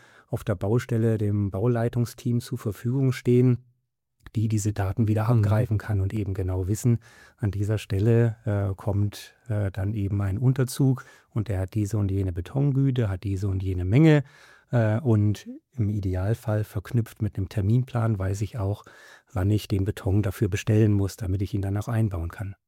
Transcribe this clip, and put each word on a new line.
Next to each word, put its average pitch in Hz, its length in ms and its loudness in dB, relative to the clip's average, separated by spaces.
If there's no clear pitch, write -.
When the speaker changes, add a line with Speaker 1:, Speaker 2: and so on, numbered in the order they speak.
Speaker 1:
auf - 160 -6
der 107 120 -2
Baustelle 113 640 0
dem 104 320 0
Bauleitungsteam 120 920 -2
zur - 180 -8
Verfügung 127 540 -2
stehen, 123 500 2
die 113 140 0
diese 107 240 0
Daten 101 340 0
wieder 110 160 2
Speaker 2:
Mhm. 117 160 4
Speaker 1:
abgreifen 107 380 2
kann 98 240 -2
und 95 120 -2
eben 98 200 -4
genau 92 340 -2
wissen, 110 320 2
an 107 120 -2
dieser 101 280 -2
Stelle, 113 640 2
äh, 98 320 -2
kommt, 101 600 -4
äh, 101 240 -2
dann 98 220 -4
eben 101 280 -2
ein 95 160 -2
Unterzug 127 680 0
und 110 180 -4
der 95 140 -2
hat 95 140 -6
diese 104 220 -2
und 101 140 0
jene 95 220 0
Betongüte, 131 760 0
hat 95 140 -6
diese 98 240 -2
und 95 160 -2
jene 90 220 -2
Menge, 147 400 6
äh, 110 280 2
und 107 480 2
im 104 120 0
Idealfall 104 760 -2
verknüpft - 560 -4
mit 107 160 -4
einem 95 100 -4
Terminplan 113 720 0
weiß 95 220 -4
ich 107 160 -6
auch, 101 260 -4
wann 95 180 0
ich 107 200 0
den 95 160 0
Beton 101 380 0
dafür 98 260 -2
bestellen 107 420 2
muss, 98 240 0
damit 95 260 -4
ich 98 120 -4
ihn 98 80 -2
dann 98 160 -2
auch 107 100 -6
einbauen 101 420 -2
kann. 95 240 -10